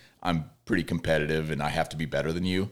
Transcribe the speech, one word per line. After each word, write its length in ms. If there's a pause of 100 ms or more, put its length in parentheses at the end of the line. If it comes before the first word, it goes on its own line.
(220)
I'm 280 (160)
pretty 180
competitive 680
and 120
I 80
have 180
to 80
be 80
better 260
than 140
you. 280